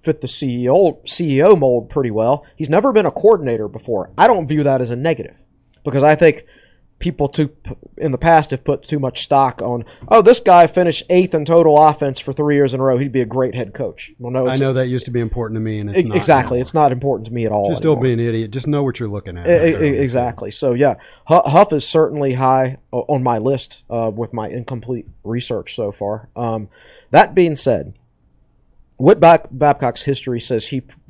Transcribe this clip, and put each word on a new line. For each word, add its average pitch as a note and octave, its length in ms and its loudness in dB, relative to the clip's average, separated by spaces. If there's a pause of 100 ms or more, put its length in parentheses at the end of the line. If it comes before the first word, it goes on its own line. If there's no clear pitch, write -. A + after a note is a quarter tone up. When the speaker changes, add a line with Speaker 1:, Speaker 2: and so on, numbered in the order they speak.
Speaker 1:
fit D3+ 200 -4
the B2+ 80 -10
C B2 340 -6
E B2 60 0
O, E3 360 2
C D3+ 320 -4
E C#3 60 2
O G3 140 6
mold B2 320 0
pretty B2+ 220 -2
well. A2+ 340 0 (100)
He's D#3 140 -8
never G#3+ 240 0
been G#3 120 2
a D#3 60 -2
coordinator C3+ 560 0
before. A2 500 -8
I F#3 100 6
don't F#3+ 200 2
view D3+ 160 0
that C3+ 160 2
as A#2+ 120 -4
a A#2+ 40 -6
negative D3 400 -6 (480)
because C3+ 200 -2
I D3+ 120 6
think D#3 300 2 (540)
people D3+ 300 -4
too, D3 200 -2 (480)
in - 140 -4
the B2 60 -4
past D#3+ 340 4
have C3 120 -8
put - 200 -2
too D3+ 160 -6
much C3 240 -6
stock C#3 380 0
on, A#2+ 240 -6 (240)
"Oh, A3 120 6
this A#3 200 6
guy F3 260 8
finished F3 420 0
eighth F3+ 240 2
in D3+ 120 -2
total D#3+ 360 6
offense D3 380 2
for - 140 -10
three D3 220 0
years C#3 180 2
in C3 80 -4
a - 20 -2
row. C3 140 2
He'd C3+ 160 -4
be C3 80 0
a A#2+ 40 0
great B2+ 300 -4
head A2+ 180 -8
coach." - 460 -10
Well, A#2+ 140 -10
no, B2+ 140 0
Speaker 2:
I B2+ 40 -2
Speaker 1:
it's C3 100 -2
Speaker 2:
know C3+ 120 0
that B2+ 140 -2
used B2 180 -6
to C3 60 -12
be A#2+ 100 -2
important A2+ 340 -6
to A2 60 -6
me, A2 180 -6
and G#2 100 -8
it's C3+ 100 -2
Speaker 1:
E-, F3 40 4
Speaker 2:
not A#2 140 -4
Speaker 1:
exactly. C3 400 2
Speaker 2:
anymore. B2 60 -2
Speaker 1:
It's - 100 -16
not D3+ 180 4
important B2 360 -4
to A2 60 -14
me A#2+ 120 -4
at G#2+ 80 -4
all G2+ 160 0
Speaker 2:
Just - 140 -4
don't D#3 160 2
Speaker 1:
anymore. - 40 -4
Speaker 2:
be B2+ 100 2
an A2+ 60 -2
idiot. A2+ 320 -4
Just C3 160 -8
know D3 160 -2
what C3 160 -4
you're A#2+ 100 -8
looking G2 280 -12
at F2 100 -10
Speaker 1:
E-, - 60 2
Speaker 2:
out D#3+ 120 4
Speaker 1:
e-, E3 60 2
Speaker 2:
there. D3 140 -2
Speaker 1:
e-, C#3 120 0
exactly. A#2+ 540 -4
So, B2+ 220 -2
yeah, B2+ 220 2 (340)
Hu-, E3+ 160 6
Huff E3 260 4
is D3 160 -2
certainly C#3+ 460 0
high C3 440 0 (140)
o-, B2 160 -4
on C#3 160 -2
my A#2+ 140 0
list, B2+ 520 -4
uh, A2+ 240 -4
with A2+ 200 -10
my A2 160 -8
incomplete A#2+ 580 -10 (160)
research A#2 500 -6
so G#2 200 -6
far. G#2+ 420 -8
Um, A2+ 320 -6 (440)
that F3+ 220 4
being E3+ 220 2
said, G2 380 -2 (1040)
Whit C#3+ 220 4
Bab-, E3 300 4
Babcock's C3+ 540 -2
history B2+ 360 -4
says A2+ 280 -4
he C3 140 -6
p-, - 120 -18 (160)